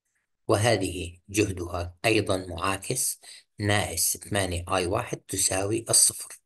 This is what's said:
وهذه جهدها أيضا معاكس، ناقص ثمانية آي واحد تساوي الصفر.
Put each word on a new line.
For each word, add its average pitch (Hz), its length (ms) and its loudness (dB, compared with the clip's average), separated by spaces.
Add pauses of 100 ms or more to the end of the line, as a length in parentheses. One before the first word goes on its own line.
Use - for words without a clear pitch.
(480)
وهذه 95 720 0 (100)
جهدها 90 760 -2
أيضا 98 420 2
معاكس، 95 720 -4 (380)
ناقص 101 580 2
ثمانية 90 480 -2 (120)
آي 92 100 2
واحد 113 320 -2
تساوي 101 720 -2
الصفر. - 560 2